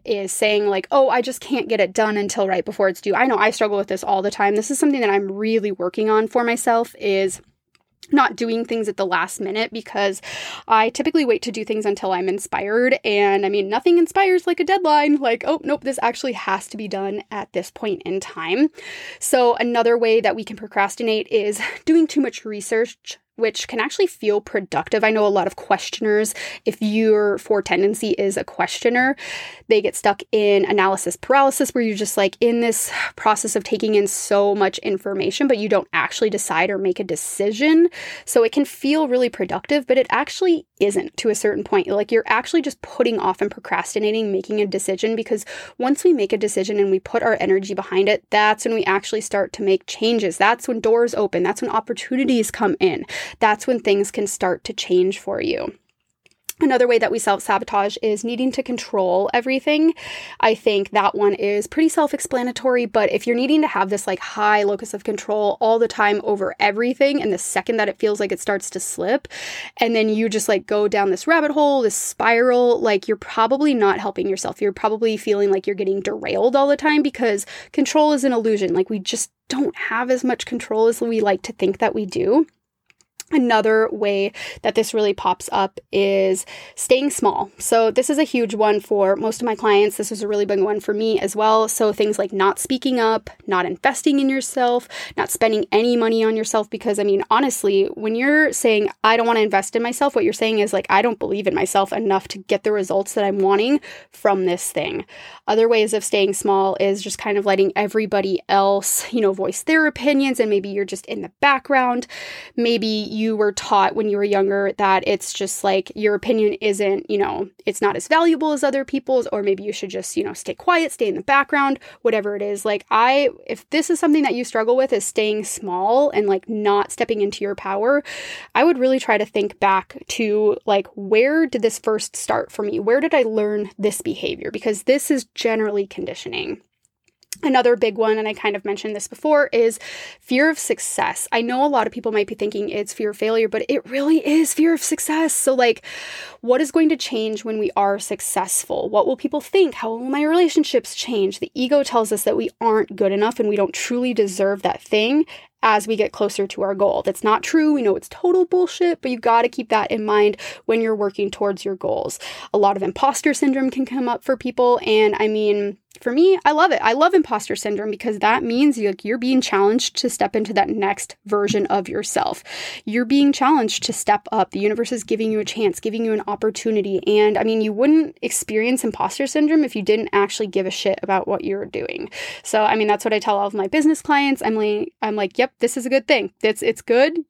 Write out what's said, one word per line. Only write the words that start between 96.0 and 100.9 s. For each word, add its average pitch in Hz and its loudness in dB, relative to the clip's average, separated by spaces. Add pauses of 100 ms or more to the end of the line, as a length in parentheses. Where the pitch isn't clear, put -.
on 220 2
yourself. 220 -2
Because, 214 -4
I 208 0
mean, 196 2
honestly, 220 2
when 220 -4
you're 277 2
saying, 214 2 (120)
"I 220 4
don't 233 2
wanna 226 2
invest 208 0
in 233 0
myself," 247 -2
what 226 0
you're 214 0
saying 220 0
is, 208 0
like, 190 -2